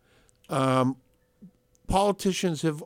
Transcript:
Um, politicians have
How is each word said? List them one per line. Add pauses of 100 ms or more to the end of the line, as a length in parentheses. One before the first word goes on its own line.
(500)
Um, (880)
politicians
have